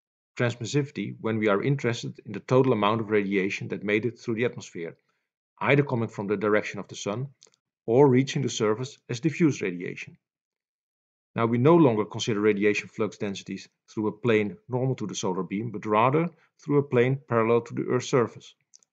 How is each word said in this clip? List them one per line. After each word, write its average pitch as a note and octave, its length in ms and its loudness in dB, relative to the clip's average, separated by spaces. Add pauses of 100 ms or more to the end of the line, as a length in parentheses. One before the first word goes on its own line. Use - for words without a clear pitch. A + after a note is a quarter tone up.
(360)
transmissivity B2 840 -4
when A2 180 -2
we G#2+ 80 0
are G2+ 160 2
interested C3 640 -2
in A2 60 -12
the G2 80 -10
total C3 320 4
amount G#2+ 280 2
of G#2+ 100 -6
radiation G2 580 0
that G2 160 -8
made G#2+ 220 0
it A2+ 120 -8
through A#2 160 -6
the A2+ 100 -2
atmosphere, F2 520 -8 (640)
either C3+ 240 4
coming A#2 240 -2
from G#2 180 -8
the G2+ 100 0
direction G#2 440 0
of - 80 -12
the A2+ 80 -14
sun A#2 320 -6 (580)
or C3+ 220 6
reaching C3 340 2
the B2 60 -2
surface A2 500 -4 (100)
as A#2+ 120 -8
diffuse D3+ 420 0
radiation. F#2 560 -8 (1200)
Now A#2 80 2
we A#2+ 120 0
no D3+ 180 6
longer A#2 280 4
consider G#2 360 -4
radiation G#2 480 2
flux G#2 300 -6
densities G2 500 -8 (180)
through G#2+ 220 -4
a G2 40 -4
plane G#2+ 440 0 (120)
normal B2+ 280 -2
to G#2+ 100 -6
the F#2 80 -8
solar F#2 300 -4
beam, G#2 260 -6
but G#2 160 -10
rather C3+ 440 2 (280)
through C#3+ 200 -2
a C#3 40 4
plane C3+ 460 2
parallel A#2 320 2
to A#2+ 140 -10
the B2+ 100 -4
Earth's B2 240 -2
surface, A#2 480 -2 (360)